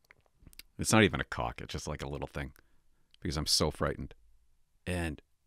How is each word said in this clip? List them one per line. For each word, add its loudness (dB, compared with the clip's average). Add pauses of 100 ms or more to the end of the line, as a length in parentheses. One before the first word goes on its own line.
(760)
It's 0
not 10
even 6
a -2
cock. -6
It's -10
just, -6
like, -6
a -8
little -6
thing -10 (680)
because -2
I'm 0
so 4
frightened. -4 (720)
And -2 (260)